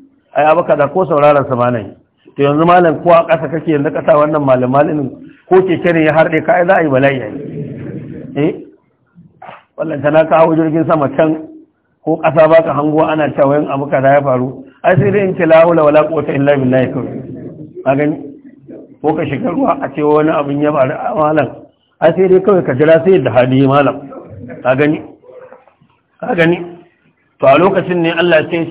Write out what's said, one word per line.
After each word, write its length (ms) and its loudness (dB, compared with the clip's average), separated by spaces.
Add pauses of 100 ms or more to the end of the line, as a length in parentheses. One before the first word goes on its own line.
(360)
ai 100 0
abu 180 2
kaza 240 0
ko 180 -2
sauraron 440 2
sa 60 -2
ba 160 0
na 80 -4
yi. 140 -12 (420)
To, 80 -2
yanzu 220 2
malam, 360 4
ko 100 0
a 140 4
ƙasa 240 -2
kake 220 -6
yanzu, 200 -2
ka 140 -6
sa 120 4
wannan 280 0
malam 260 2
malamin, 380 0 (400)
ko 120 4
keke 320 -2
ne 120 2
ya 80 2
harɗe 320 2
ka, 80 2
ai 140 2
za 80 2
a 80 2
yi 60 0
bala'i, 320 0
ai. 120 -10 (1040)
Eh? 180 0 (1200)
Wallan 240 -6
tana 260 2
ka 100 2
hawo 180 4
jirgin 320 0
sama 300 0
can, 300 0 (560)
ko 180 -2
ƙasa 260 4
ba 160 6
ka 100 -4
hango 300 0
ana 300 -2
cewa 260 2
in 80 -4
abu 200 -6
kaza 260 0
ya 80 4
faru, 420 -4 (200)
ai 120 2
sai 160 2
dai 160 0
in 80 -4
ce, 100 -2
"La 200 6
hawla 180 2
wala 200 4
quwwata 320 -4
illa 200 2
billahi," 380 0
kawai. 280 -8 (600)
Ka 120 0
gani? 220 -2 (840)
Ko 120 0
ka 120 -4
shiga 240 -6
ruwa 320 -2
a 140 -6
ce 60 -6
wani 280 2
abin 320 -4
ya 100 0
faru 200 0
a 240 -8
malam, 320 0 (520)
ai 160 2
sai 120 0
dai 140 4
kawai 220 0
ka 100 -2
jira 300 2
sai 160 2
yadda 120 -2
hali 300 2
ya 60 4
malam. 280 2 (680)
Ka 120 2
gani? 260 0 (1200)
Ka 160 -6
gani? 220 2 (800)
To, 80 2
a 100 6
lokacin 440 0
ne 100 0
Allah 380 0
sai 140 -4
ya 80 -4